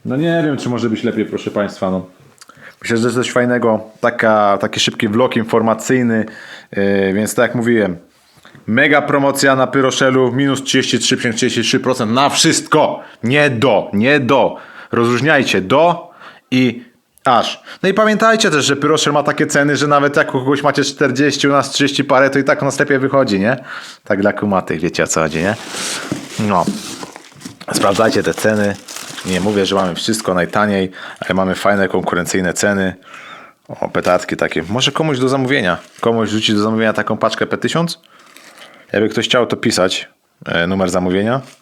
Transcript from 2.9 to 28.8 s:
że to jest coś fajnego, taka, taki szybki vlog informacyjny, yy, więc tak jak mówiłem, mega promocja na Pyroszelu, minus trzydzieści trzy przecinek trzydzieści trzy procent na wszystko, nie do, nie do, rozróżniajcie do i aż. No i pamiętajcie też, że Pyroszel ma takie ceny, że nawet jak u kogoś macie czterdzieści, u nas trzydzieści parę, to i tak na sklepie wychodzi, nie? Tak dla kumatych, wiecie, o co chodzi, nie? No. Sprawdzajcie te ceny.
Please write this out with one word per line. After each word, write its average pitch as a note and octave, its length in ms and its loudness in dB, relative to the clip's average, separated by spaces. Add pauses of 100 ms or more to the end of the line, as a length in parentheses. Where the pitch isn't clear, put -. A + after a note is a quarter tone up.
że A2+ 60 0
to B2 40 2
jest A#2 100 0
coś A#2+ 140 -2
fajnego, A#2+ 500 2 (200)
taka, G#2+ 600 2
taki G#2+ 180 -4
szybki A#2 280 -2
vlog A#2+ 280 0
informacyjny, A2+ 920 0 (460)
yy, G2 420 0
więc G#2 220 -2
tak B2+ 80 2
jak A#2 120 -2
mówiłem, A2+ 420 0 (680)
mega C#3+ 340 4
promocja C#3 540 2
na C3 120 2
Pyroszelu, C3 640 2
minus C3+ 320 0
trzydzieści B2+ 360 0
trzy B2 180 0
przecinek A#2 180 -4
trzydzieści A#2 280 0
trzy A#2+ 160 0
procent B2 320 -2
na C3 180 2
wszystko, D3+ 680 2 (240)
nie C#3+ 260 4
do, A2 440 2
nie B2+ 260 2
do, B2 380 2 (340)
rozróżniajcie A#2+ 680 2
do D#3 500 2 (400)
i B2 320 0 (420)
aż. - 380 0 (200)
No F#3 60 2
i F#3+ 40 0
pamiętajcie G#3+ 580 2
też, C#3 140 0
że C3+ 100 2
Pyroszel D3 380 0
ma D3 100 2
takie D3 240 0
ceny, D3 300 2
że C#3+ 100 0
nawet C#3+ 280 2
jak D3 200 0
u C3+ 40 2
kogoś C#3+ 240 0
macie C#3+ 200 2
czterdzieści, C#3 640 0
u C#3 40 2
nas C3+ 200 0
trzydzieści C#3 320 0
parę, C3+ 260 4
to C3+ 100 0
i C3+ 40 0
tak C#3+ 180 0
na C#3 100 0
sklepie C#3+ 280 0
wychodzi, C3 400 2
nie? B2 240 0 (400)
Tak G2+ 180 -2
dla G2+ 120 2
kumatych, F#2 460 -2
wiecie, E2 240 0
o D#2 40 0
co E2 140 0
chodzi, D#2+ 160 -2
nie? F#2+ 180 0 (840)
No. G2+ 260 2 (1080)
Sprawdzajcie G#2 500 0
te E2 100 -2
ceny. G#2 420 0 (500)